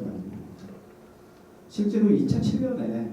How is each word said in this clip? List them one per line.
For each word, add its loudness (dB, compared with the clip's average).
많이 -8
봅니다. -12
실제로 4
이천칠 2
년에 -2